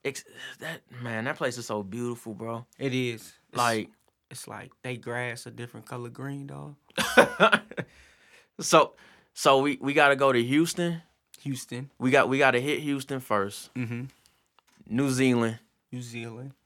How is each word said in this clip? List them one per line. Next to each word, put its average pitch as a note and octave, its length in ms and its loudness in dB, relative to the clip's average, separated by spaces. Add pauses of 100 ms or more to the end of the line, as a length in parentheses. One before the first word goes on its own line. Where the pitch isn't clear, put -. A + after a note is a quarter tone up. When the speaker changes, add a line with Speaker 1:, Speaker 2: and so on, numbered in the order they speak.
Speaker 1:
ex-, C#3 180 -8 (360)
that, D#3+ 220 -12 (200)
man, A#2 240 -6
that D3+ 100 -4
place B2 220 -4
is A#2+ 80 -10
so G#2+ 160 -4
beautiful, A#2 540 -8
bro. A#2 280 -8 (140)
Speaker 2:
It B2+ 160 -4
is. A#2+ 400 -6 (160)
It's - 80 -8
Speaker 1:
Like A#2 320 2 (400)
Speaker 2:
it's - 180 -14
like G#2 240 -14 (120)
they B2+ 140 -8
grass A#2+ 500 -8
a A#2 40 -16
different A#2 360 -14
color A#2+ 220 -12
green, C#3 380 -10
dog. C#3+ 280 -14 (420)
Speaker 1:
<laughs> - 440 6 (1000)
So, E3 340 4 (400)
so C#3 260 6
we, C#3+ 220 2
we C#3 120 -2
gotta C#3+ 220 6
go C3+ 160 4
to A#2+ 120 4
Houston. E3 580 0 (380)
Speaker 2:
Houston. C3 580 -8
Speaker 1:
We B2+ 140 2
got, C3+ 180 6
we C3+ 80 2
gotta C3 220 4
hit C#3+ 220 -2
Houston C#3 380 -4
first. G2+ 540 -4
Speaker 2:
Mm-hmm. A#2+ 300 -6 (840)
Speaker 1:
New C3+ 220 0
Zealand. B2 480 2 (340)
Speaker 2:
New B2 120 -10
Zealand. A#2 480 -12 (140)